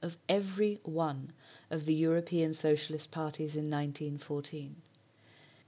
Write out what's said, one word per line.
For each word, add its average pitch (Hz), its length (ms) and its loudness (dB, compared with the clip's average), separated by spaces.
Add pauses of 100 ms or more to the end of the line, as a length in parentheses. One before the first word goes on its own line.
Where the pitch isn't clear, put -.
of 165 140 -6 (120)
every 202 560 2
one 151 480 -2 (380)
of 160 140 0
the 160 100 4
European 165 600 2
socialist 151 560 2
parties 151 460 -4
in 151 120 -2
nineteen 147 500 -4
fourteen. 143 580 -8 (920)